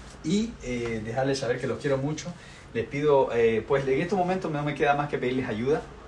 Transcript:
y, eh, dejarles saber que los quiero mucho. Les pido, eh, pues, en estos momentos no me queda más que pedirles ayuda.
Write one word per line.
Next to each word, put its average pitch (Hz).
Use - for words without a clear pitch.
y, 214
eh, 117
dejarles 131
saber 131
que 139
los 113
quiero 135
mucho. 156
Les 113
pido, 139
eh, 113
pues, 135
en 131
estos 180
momentos 180
no 147
me 147
queda 143
más 143
que 147
pedirles 123
ayuda. 123